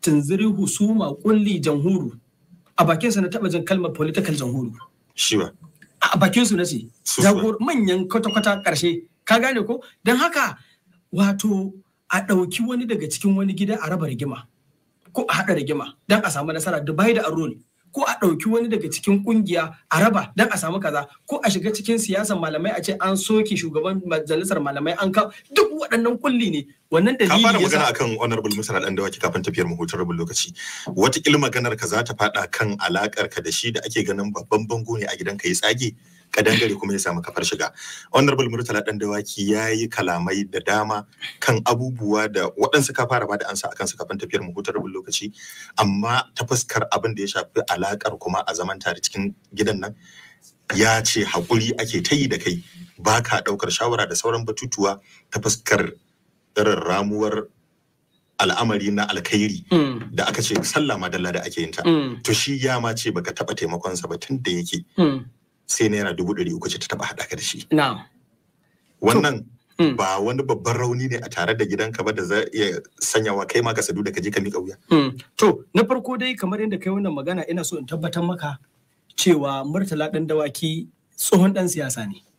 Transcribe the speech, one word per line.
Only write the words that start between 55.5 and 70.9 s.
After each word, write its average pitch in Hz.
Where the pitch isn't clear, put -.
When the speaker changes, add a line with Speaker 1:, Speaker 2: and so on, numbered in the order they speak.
Speaker 2:
irin 104
ramuwar 104
al'amari 101
na 104
alkhairi 101
Speaker 1:
Mm. 135
Speaker 2:
da -
aka -
ce -
sallah 139
ma 90
dalla 87
da 175
ake 180
yin 165
ta. -
Speaker 1:
Mm. 143
Speaker 2:
To -
shi 139
ya 127
ma 117
ce 113
baka 87
taɓa -
taimakonsa 87
ba 85
tun 135
da 170
yake. 175
Speaker 1:
Mm. 135
Speaker 2:
Sai 110
naira 101
dubu 90
ɗari 87
uku 85
ce -
ta -
taɓa -
haɗa -
ka -
da -
shi. -
Speaker 1:
Na'am. 139
Speaker 2:
Wannan 117
Speaker 1:
To, 170
mm. 139
Speaker 2:
ba 95
wani 127
babban 113
rauni 123